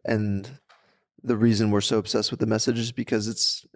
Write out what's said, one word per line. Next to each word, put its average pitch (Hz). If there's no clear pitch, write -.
and 107
the 120
reason 110
we're 104
so 110
obsessed 107
with 113
the 113
message 113
is 117
because 110
it's, -